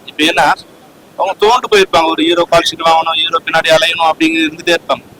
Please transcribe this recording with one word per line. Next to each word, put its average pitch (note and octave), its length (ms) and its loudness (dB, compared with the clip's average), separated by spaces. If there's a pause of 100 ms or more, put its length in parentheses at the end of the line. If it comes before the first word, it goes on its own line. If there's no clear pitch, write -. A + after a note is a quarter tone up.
இப்ப - 180 -6
ஏன்னா E3+ 220 0 (720)
அவங்க F#3 220 -4
தோண்டு A#3+ 300 0
போயிருப்பாங்க, F3+ 380 2
ஒரு D#3+ 140 -2
ஹீரோ E3+ 280 2
கால் E3+ 180 2
ஷீட் E3 180 -4
வாங்கணும், E3 340 0
ஹீரோ E3 240 -2
பின்னாடி E3 240 -2
அலையணும் E3 420 2
அப்படிங்கிறது D#3+ 360 -2
இருந்துட்டே E3+ 300 -2
இருப்பாங்க. B2 260 -6 (180)